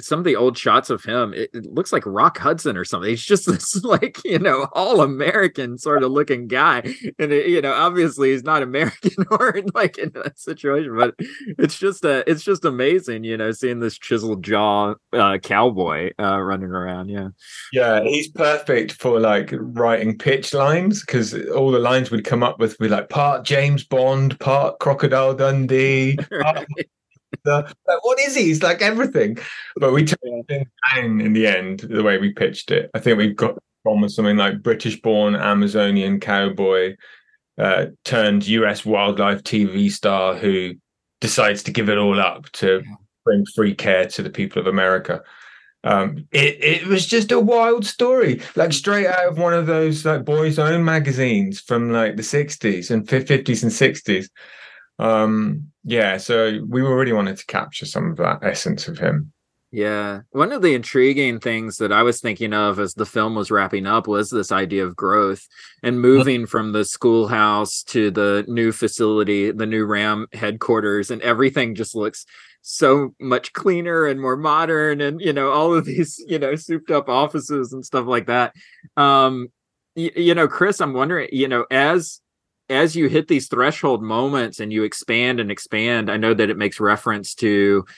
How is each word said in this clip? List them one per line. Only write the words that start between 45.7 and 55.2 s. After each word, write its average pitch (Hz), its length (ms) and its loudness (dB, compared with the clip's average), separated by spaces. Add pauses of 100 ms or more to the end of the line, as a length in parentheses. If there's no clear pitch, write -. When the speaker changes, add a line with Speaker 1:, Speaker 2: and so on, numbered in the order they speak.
Speaker 2:
Um, 101 480 -2
it, 143 320 0
it 170 240 0
was 190 180 0
just 226 280 0
a 240 80 4
wild 226 440 2
story, 240 560 2 (140)
like, 165 180 2
straight 202 340 0
out 180 200 2
of 165 120 -2
one 170 160 2
of 170 120 0
those, 160 400 0
like, 151 180 0
Boy's 151 340 0
Own 160 260 2
magazines 127 760 0
from, 117 300 -2
like, 113 260 0
the 110 60 -6
sixties 113 680 -2
and 110 160 0
fif-, 131 180 0
fifties 131 380 0
and 113 80 0
sixties. 98 580 0 (720)
Um, 110 720 0 (120)